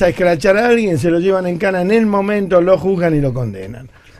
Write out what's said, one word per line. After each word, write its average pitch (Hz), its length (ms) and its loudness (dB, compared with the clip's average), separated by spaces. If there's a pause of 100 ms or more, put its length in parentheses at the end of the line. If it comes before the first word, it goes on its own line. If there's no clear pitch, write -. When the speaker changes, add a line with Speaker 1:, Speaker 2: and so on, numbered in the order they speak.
Speaker 1:
a - 40 4
Speaker 2:
bueno. 175 40 2
Speaker 1:
escrachar 180 460 2
a 233 120 0
alguien, 220 300 2
se 170 120 0
lo 170 100 2
llevan 185 260 0
en 175 120 -4
cana 190 240 -2
en 185 80 0
el 220 160 2
momento, 196 540 0
lo 180 180 4
juzgan 175 360 -2
y 147 60 0
lo 135 120 -2
condenan. 117 560 -10 (300)